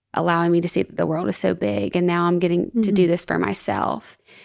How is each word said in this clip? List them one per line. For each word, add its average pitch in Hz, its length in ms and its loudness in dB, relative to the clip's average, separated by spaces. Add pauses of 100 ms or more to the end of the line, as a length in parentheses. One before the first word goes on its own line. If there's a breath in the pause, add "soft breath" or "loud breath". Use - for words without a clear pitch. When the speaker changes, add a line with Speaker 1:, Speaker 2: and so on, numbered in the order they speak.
(140)
Speaker 1:
allowing 170 380 2
me 170 100 4
to 175 80 -2
see 190 120 0
that - 160 -6
the 170 80 0
world 160 220 -2
is 202 100 -2
so 185 160 0
big. 202 420 -2
And 175 120 2
now 175 160 2
I'm 175 160 2
getting 175 320 0 (100)
to 202 100 0
do 196 120 4
Speaker 2:
Mm-hmm. 170 80 4
Speaker 1:
this 175 140 -2
for - 120 -2
myself." - 800 -4 (280 soft breath)